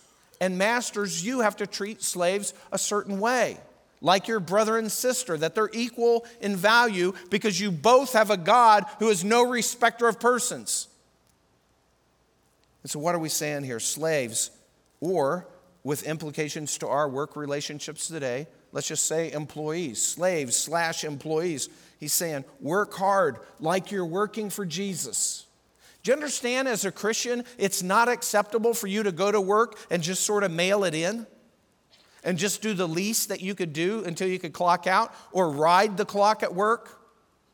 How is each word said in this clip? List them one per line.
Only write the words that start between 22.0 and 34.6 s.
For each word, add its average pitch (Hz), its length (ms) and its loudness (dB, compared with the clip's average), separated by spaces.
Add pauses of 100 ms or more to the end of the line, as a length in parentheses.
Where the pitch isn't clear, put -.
saying, 151 320 -2 (160)
"Work 196 340 -2
hard 190 460 2 (180)
like 165 320 -2
you're 190 140 -4
working 202 460 -4
for 202 160 -6
Jesus." 156 800 -6 (560)
Do 214 80 0
you 262 40 6
understand, 262 540 -2
as 196 160 -2
a 190 80 -2
Christian, 240 540 -4 (100)
it's 196 260 -2
not 208 260 4
acceptable 226 640 0
for 220 120 -4
you 202 160 -2
to 202 100 0
go 196 200 0
to 208 80 4
work 214 380 2 (120)
and 170 120 0
just 180 220 -2
sort 208 200 2
of 185 60 0
mail 185 340 2
it 165 100 0
in 208 320 -2 (960)
and 180 140 -2
just 185 240 -2
do 214 140 -2
the 180 120 -2
least 190 440 -2
that 190 100 -6
you 185 140 -6
could 175 180 -6
do 180 320 -2
until 180 240 -4
you 185 100 -2
could 160 140 -10
clock 175 340 2